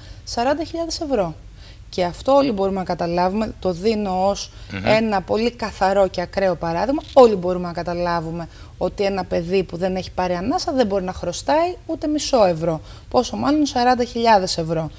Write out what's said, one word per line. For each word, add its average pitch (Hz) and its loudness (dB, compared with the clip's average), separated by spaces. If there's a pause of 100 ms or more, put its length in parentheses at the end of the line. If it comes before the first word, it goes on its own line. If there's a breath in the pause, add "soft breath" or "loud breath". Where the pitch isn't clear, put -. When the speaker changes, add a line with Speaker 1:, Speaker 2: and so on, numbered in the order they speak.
(240 loud breath)
Speaker 1:
σαράντα 285 -2
χιλιάδες 330 -6
ευρώ. 220 0 (600 loud breath)
Και 180 0
αυτό 175 -2
όλοι 277 6
μπορούμε 196 0
να 185 -4
καταλάβουμε, 180 0
το 185 -2
δίνω 196 0
ως 202 -2 (220 loud breath)
Speaker 2:
Μμμ. 196 -4
Speaker 1:
ένα 214 4
πολύ 220 0
καθαρό 196 2
και 185 -4
ακραίο 180 0
παράδειγμα. 180 -2 (100)
Όλοι 233 10
μπορούμε 180 -2
να 170 -8
καταλάβουμε 170 -4 (300 loud breath)
ότι 185 -2
ένα 196 -2
παιδί 180 0
που 180 -8
δεν 185 -2
έχει 185 -8
πάρει 180 -2
ανάσα 285 -2
δεν 262 4
μπορεί 196 0
να 185 -6
χρωστάει 302 -2 (120)
ούτε 320 -6
μισό 285 2
ευρώ, 165 0 (280 loud breath)
πόσο 233 0
μάλλον 277 2
σαράντα 247 2
χιλιάδες 226 2
ευρώ. 160 -2